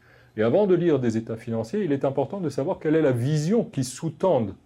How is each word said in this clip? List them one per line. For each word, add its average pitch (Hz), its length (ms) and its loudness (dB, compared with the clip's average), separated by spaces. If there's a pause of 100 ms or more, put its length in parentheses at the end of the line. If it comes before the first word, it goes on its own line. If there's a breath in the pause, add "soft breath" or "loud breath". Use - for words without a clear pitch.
(360 soft breath)
Et 107 80 0
avant 170 240 4
de 185 80 4
lire 160 240 2
des 117 160 0
états 113 220 -6
financiers, 113 480 -4
il 143 80 0
est 139 100 -2
important 143 380 -2
de 160 80 -4
savoir 156 300 -4
quelle 156 160 0
est 160 60 4
la 143 100 4
vision 151 520 0
qui - 220 -4
sous-tend 156 640 -2 (180)